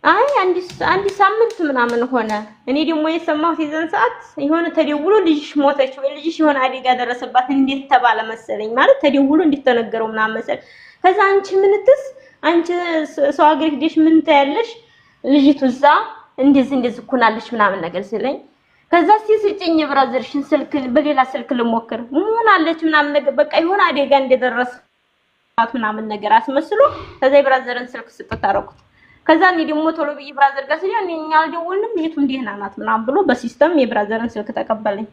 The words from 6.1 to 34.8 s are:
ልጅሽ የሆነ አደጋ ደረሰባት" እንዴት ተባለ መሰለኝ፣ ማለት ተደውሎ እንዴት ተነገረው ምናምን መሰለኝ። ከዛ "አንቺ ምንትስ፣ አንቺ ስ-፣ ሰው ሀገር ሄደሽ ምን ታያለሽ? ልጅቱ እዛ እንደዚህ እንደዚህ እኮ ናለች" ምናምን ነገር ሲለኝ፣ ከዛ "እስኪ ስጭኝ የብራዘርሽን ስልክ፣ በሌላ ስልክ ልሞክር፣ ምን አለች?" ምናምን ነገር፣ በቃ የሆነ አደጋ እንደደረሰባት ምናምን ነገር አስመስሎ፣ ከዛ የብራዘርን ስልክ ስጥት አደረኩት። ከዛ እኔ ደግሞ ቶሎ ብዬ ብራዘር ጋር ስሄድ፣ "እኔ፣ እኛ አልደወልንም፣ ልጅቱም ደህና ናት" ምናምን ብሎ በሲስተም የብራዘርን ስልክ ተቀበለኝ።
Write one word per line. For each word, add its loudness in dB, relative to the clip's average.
ልጅሽ -8
የሆነ 2
አደጋ -2
ደረሰባት" -2
እንዴት 0
ተባለ 2
መሰለኝ፣ -8
ማለት 4
ተደውሎ 2
እንዴት 0
ተነገረው 0
ምናምን -2
መሰለኝ። -8
ከዛ 4
"አንቺ 2
ምንትስ፣ 4
አንቺ 2
ስ-፣ 0
ሰው 2
ሀገር 4
ሄደሽ -2
ምን 4
ታያለሽ? 2
ልጅቱ 4
እዛ -2
እንደዚህ 4
እንደዚህ -2
እኮ -8
ናለች" 0
ምናምን 0
ነገር -6
ሲለኝ፣ -6
ከዛ 2
"እስኪ 0
ስጭኝ -2
የብራዘርሽን -2
ስልክ፣ -2
በሌላ 2
ስልክ -10
ልሞክር፣ -2
ምን 0
አለች?" 2
ምናምን 0
ነገር፣ 0
በቃ 0
የሆነ 2
አደጋ 0
እንደደረሰባት 0
ምናምን -6
ነገር -4
አስመስሎ፣ 0
ከዛ 2
የብራዘርን 2
ስልክ -16
ስጥት -16
አደረኩት። -4
ከዛ 4
እኔ 2
ደግሞ -2
ቶሎ -4
ብዬ -14
ብራዘር 0
ጋር -2
ስሄድ፣ -4
"እኔ፣ -4
እኛ -6
አልደወልንም፣ -2
ልጅቱም -2
ደህና -4
ናት" -10
ምናምን -2
ብሎ -2
በሲስተም 0
የብራዘርን -2
ስልክ -10
ተቀበለኝ። -8